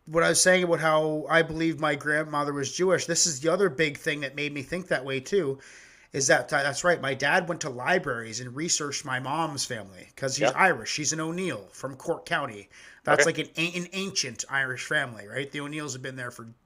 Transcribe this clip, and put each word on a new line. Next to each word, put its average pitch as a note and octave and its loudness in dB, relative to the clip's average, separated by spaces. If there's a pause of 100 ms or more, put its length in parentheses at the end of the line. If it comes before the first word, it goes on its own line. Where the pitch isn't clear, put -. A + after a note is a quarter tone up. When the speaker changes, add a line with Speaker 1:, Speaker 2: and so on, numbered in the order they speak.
Speaker 1:
what E3 2
I E3+ 4
was E3 4
saying F#3 6
about E3+ 2
how D#3 2
I E3 6
believe D#3 0
my D3+ 2
grandmother D3 0
was C3+ -4
Jewish, F3 4
this E3+ 2
is C#3+ -4
the D#3 2
other F#3+ 4
big D3 0
thing D3 -4
that C#3 -8
made D3 -4
me C#3+ -6
think F#3 -6
that C#3 0
way C3+ -2
too, C3+ 0 (540)
is C3+ 0
that, C#3+ 6
that's C#3+ 0
right, E3+ 4
my C3+ 0
dad D#3 2
went E3 -4
to D3+ -6
libraries B2 -2
and B2 -10
researched D3+ -2
my C3 -4
mom's C#3+ -2
family, G2 -10
'cause C3 -4
he's A2+ 4
Speaker 2:
Yeah. C3+ -2
Speaker 1:
Irish. D#3 2
He's D3 -2
an D#3 -4
O'Neill D#3+ -4
from C3+ -10
Cork D#3 -6
County. C3 -4 (340)
That's D3 6
Speaker 2:
Okay. D#3 0
Speaker 1:
like - -8
an - -20
a-, E3+ 0
an F3 -6
ancient F#3+ -4
Irish C3 -2
family, B2 -2
right? C3+ -6
The C#3+ -6
O'Neills D3 -6
have B2+ -10
been C3 -8
there B2 -8
for, A#2 -16 (180)